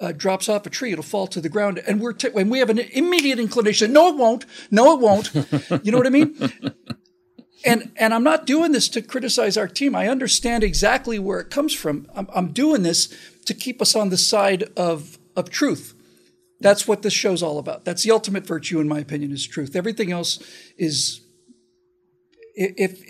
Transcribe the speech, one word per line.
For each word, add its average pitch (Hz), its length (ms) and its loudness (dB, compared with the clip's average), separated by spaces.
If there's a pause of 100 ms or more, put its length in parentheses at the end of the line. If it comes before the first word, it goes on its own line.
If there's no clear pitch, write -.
uh, 170 100 -6
drops 190 380 -2
off 208 180 -2
a 269 40 -16
tree, 247 200 -6
it'll 156 140 -6
fall 190 240 -4
to 190 120 -10
the 160 80 -4
ground. 202 380 -2
And 208 140 0
we're, 233 140 -4
t-, - 220 -4
and 202 140 2
we 262 80 0
have 240 100 2
an 220 120 2
immediate 285 580 0
inclination. 220 540 0
"No, 320 160 8
it 302 80 0
won't. 233 280 2 (280)
No, 254 220 8
it 262 60 0
won't." 208 320 4
<laughs> 151 520 -2
You 214 80 0
know 254 60 4
what 254 100 4
I - 20 2
mean? 302 260 4 (1300)
And, 233 320 0
and 220 160 2
I'm 233 120 2
not 311 200 0
doing 320 280 2
this 233 180 2
to 220 120 -4
criticize 220 540 -2
our 190 120 -2
team. 277 260 -2
I 190 140 0
understand 233 560 0
exactly 220 560 0
where 190 180 -4
it 175 100 -10
comes 294 260 -2
from. 147 380 -6
I'm, 196 220 -10
I'm 175 180 -2
doing 277 300 2
this - 340 -2 (300)
to - 80 -4
keep - 260 -10
us 202 140 2
on 208 140 0
the 180 100 0
side 196 460 2 (120)
of, 170 400 -4 (200)
of 180 120 -4
truth. - 460 -4 (640)
That's 202 260 4
what 208 160 0
this 202 100 -2
show's 180 300 0
all 147 160 -4
about. - 260 -10
That's 175 200 -4
the 214 60 4
ultimate 214 360 0
virtue, 165 340 -4
in 151 80 0
my 151 100 -2
opinion, 147 340 -6
is 135 140 -8
truth. 143 300 -8
Everything 196 360 -4
else 170 300 -6 (360)
is, 156 420 -4 (1400)
i-, 190 180 -4
if, 185 340 -4